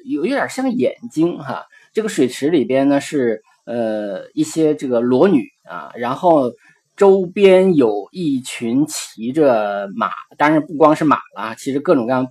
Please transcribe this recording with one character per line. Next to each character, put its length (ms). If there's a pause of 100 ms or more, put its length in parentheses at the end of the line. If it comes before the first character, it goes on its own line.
有， 180
有 100
点 140
像 220
眼 240 (160)
睛 280
哈。 280 (260)
这 100
个 60
水 180
池 220
里 160
边 240
呢 100
是， 440 (240)
呃， 640
一 100
些 320
这 140
个 140
裸 260
女 160 (240)
啊， 260
然 200
后 380 (440)
周 300
边 480
有 380
一 280
群 460
骑 440
着 640
马， 140 (300)
当 140
然 120
不 80
光 240
是 80
马 120 (200)
了 60
啊， 120
其 160
实 100
各 140
种 120
各 60
样 180